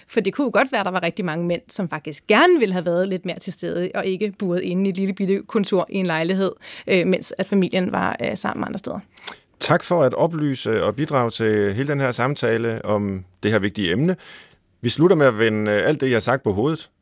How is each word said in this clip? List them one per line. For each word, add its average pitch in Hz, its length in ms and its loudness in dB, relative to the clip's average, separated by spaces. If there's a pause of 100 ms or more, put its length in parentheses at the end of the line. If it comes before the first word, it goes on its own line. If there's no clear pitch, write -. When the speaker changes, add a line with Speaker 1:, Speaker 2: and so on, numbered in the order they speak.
Speaker 1:
For - 120 0
det 190 140 -2
kunne 285 100 0
jo 233 80 0
godt - 200 2
være, 226 80 0
at 196 40 -4
der 180 60 -2
var 180 120 -2
rigtig 175 220 -4
mange 170 220 -4
mænd, 175 220 -2
som 180 200 -4
faktisk 151 380 -10
gerne 330 320 6
ville 202 140 2
have 180 140 -2
været 180 220 2
lidt 185 180 -6
mere 180 120 -6
til 185 140 -6
stede, 175 420 -4
og 196 120 -4
ikke 190 320 -2
buret 180 220 -2
inde 190 260 0
i 196 40 2
et 175 60 -6
lille 190 180 -2
bitte 196 320 0
kontor 196 440 0
i - 60 -6
en 185 100 0
lejlighed, 175 460 0 (340)
øh, 180 200 4
mens - 320 0
at 190 80 -4
familien 185 460 0
var, - 320 -2
øh, - 120 -4
sammen - 300 -4
andre - 120 -8
steder. - 200 -10 (640)
Speaker 2:
Tak 170 240 0
for 175 180 2
at 127 120 2
oplyse 139 720 0
og 104 120 0
bidrage 127 340 0
til 104 440 2
hele 135 140 -2
den 143 120 -2
her 127 120 0
samtale 117 720 -2
om 101 400 -2 (180)
det 107 80 2
her 110 80 2
vigtige 95 340 0
emne. 165 240 2 (640)
Vi 120 80 -4
slutter 170 280 4
med 143 100 6
at 110 120 4
vende, 107 340 2
øh, 101 160 2
alt 147 120 0
det, 131 60 0
jeg 127 80 2
har 110 60 2
sagt 127 220 0
på 107 100 0
hovedet 139 380 -2 (120)